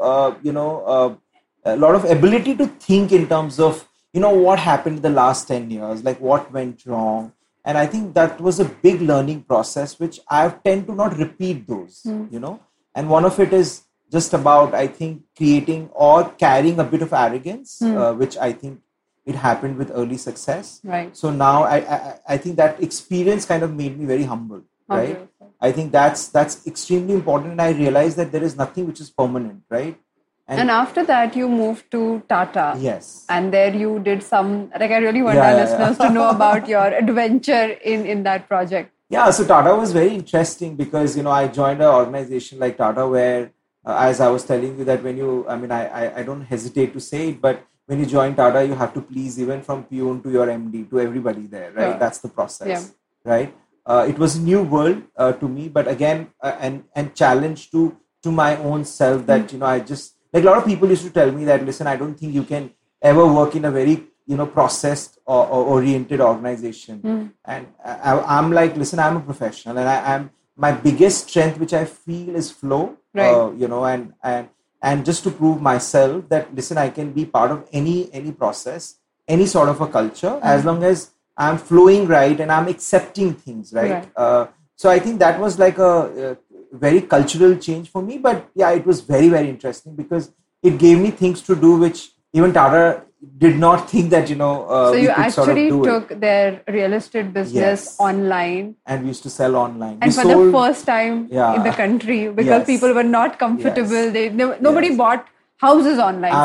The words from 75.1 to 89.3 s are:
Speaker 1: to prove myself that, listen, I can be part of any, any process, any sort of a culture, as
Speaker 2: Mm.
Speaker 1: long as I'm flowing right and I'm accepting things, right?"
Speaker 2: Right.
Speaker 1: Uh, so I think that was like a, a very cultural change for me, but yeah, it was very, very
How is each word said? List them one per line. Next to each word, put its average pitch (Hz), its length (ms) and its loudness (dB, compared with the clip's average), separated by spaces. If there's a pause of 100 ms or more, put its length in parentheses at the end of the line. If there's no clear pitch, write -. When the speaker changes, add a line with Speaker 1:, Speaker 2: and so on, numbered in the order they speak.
Speaker 1:
to 190 60 -2
prove 156 300 0
myself 135 680 0
that, 156 260 -4
listen, 131 220 -8
I 139 120 0
can 147 220 -10
be 151 140 -4
part 123 260 0
of - 200 -10
any, 165 420 -2
any 143 180 -12
process, - 640 -8 (320)
any 170 180 4
sort 160 240 2
of 143 120 -4
a 151 60 -2
culture, 139 540 -4
as 143 220 2
Speaker 2:
Mm. - 20 -2
Speaker 1:
long 170 180 0
as 185 280 0 (260)
I'm 151 200 0
flowing 185 500 6
right 147 320 4
and 156 120 -4
I'm 160 160 0
accepting 185 640 -2
things, 113 400 -16
right?" 110 180 -2
Speaker 2:
Right. 175 240 -8
Speaker 1:
Uh, 120 320 2 (280)
so - 140 2
I 180 80 6
think 220 220 -2
that 170 200 4
was 190 200 -2
like 185 180 4
a, 185 160 4 (380)
a 127 60 -12 (380)
very 143 260 2
cultural 175 540 4
change 165 340 -8
for 190 120 -8
me, 233 160 -8
but 247 380 -2
yeah, 180 160 2
it 175 140 0
was 180 160 2
very, 143 280 4
very 151 200 2